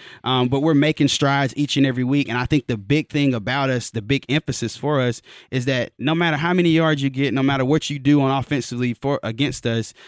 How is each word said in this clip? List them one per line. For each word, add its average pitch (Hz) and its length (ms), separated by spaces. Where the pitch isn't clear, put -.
Um, 127 240
but 135 140
we're 160 120
making 147 340
strides 139 480
each 143 200
and 139 100
every 127 180
week. 135 220
And 120 120
I 123 80
think 147 220
the 117 100
big 139 320
thing 143 240
about 127 340
us, 127 220
the 113 100
big 131 300
emphasis 127 480
for 147 200
us, 123 220
is 123 160
that 127 320
no 147 160
matter 165 240
how 175 160
many 175 160
yards 160 320
you 135 80
get, 131 240
no 135 80
matter 135 240
what 156 240
you 147 80
do 139 240
on 135 80
offensively 127 640
for, 139 280
against 113 440
us, 117 260